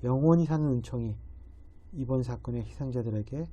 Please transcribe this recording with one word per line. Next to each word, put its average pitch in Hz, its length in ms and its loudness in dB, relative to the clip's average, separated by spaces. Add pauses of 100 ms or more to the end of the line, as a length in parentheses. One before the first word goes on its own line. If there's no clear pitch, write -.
영원히 151 420 6
사는 151 200 2
은총이 117 500 0 (760)
이번 131 320 0
사건의 120 400 -4
희생자들에게 123 880 -4